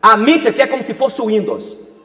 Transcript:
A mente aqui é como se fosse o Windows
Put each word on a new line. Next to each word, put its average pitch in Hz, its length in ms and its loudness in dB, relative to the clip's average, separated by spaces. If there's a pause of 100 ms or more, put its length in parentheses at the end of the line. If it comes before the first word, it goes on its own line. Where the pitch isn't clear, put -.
A 220 160 6
mente 262 320 2
aqui 262 140 0
é 262 40 2
como 262 160 -4
se 226 120 -6
fosse 269 260 -4
o 226 60 -2
Windows - 520 -4 (260)